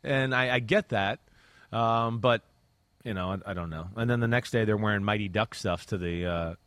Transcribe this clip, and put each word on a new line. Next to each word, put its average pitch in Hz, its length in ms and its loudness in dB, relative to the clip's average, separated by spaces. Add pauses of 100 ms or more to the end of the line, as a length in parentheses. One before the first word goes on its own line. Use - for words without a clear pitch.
and 135 300 0
I, 127 200 2
I 123 60 4
get 151 300 2
that, 101 280 0 (540)
um, 113 480 0
but, 120 220 4 (600)
you 117 120 -8
know, 92 180 -4
I, 101 180 -8
I 95 40 -4
don't 85 160 -6
know. 80 260 -8
And 117 120 0
then 120 120 2
the 117 80 2
next 120 240 0
day 113 120 4
they're 107 120 4
wearing 104 260 2
Mighty 104 260 0
Duck 104 280 0
stuff 87 300 -2
to 101 120 -4
the, 87 280 -2
uh, 85 280 -2 (120)